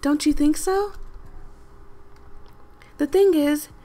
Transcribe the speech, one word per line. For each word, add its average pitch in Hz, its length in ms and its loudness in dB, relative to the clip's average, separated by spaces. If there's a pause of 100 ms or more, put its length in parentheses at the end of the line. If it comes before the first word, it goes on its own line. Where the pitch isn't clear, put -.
Don't 294 240 0
you 302 60 4
think 294 240 4
so? 392 380 -2 (2000)
The 294 100 0
thing 381 260 4
is 294 340 0 (180)